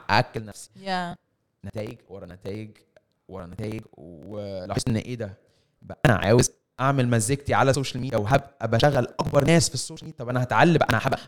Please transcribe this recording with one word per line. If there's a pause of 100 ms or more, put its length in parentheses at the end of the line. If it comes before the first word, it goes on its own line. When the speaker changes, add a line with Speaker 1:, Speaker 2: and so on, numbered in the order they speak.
(100)
Speaker 1:
أأكل
نفسي.
Speaker 2:
Yeah. (500)
Speaker 1:
نتائج (100)
ورا
نتائج (580)
ورا
نتائج، (160)
ولاحظت
إن
إيه
ده؟ (440)
بقى
أنا
عاوز (300)
أعمل
مزيكتي
على
السوشيال
ميديا،
وهبقى
بشغل
أكبر
ناس
في
السوشيال
ميديا.
طب
أنا
هتعلم
بقى،
أنا
هبقى،